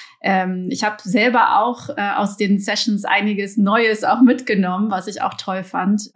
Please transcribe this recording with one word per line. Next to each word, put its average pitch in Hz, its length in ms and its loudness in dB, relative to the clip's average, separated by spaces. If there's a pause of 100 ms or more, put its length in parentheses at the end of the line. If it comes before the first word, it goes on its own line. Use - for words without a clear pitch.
(220)
Ähm, 185 480 0
ich - 140 -4
habe 208 180 -2
selber 214 600 2
auch, 247 240 -4
äh, 202 280 -4
aus 202 200 -2
den 202 240 2
Sessions 208 440 -2
einiges 202 520 0
Neues 214 480 2
auch 220 160 2
mitgenommen, 202 720 2
was 185 180 -4
ich 196 140 -8
auch 196 120 -4
toll 185 300 -8
fand. 190 520 -2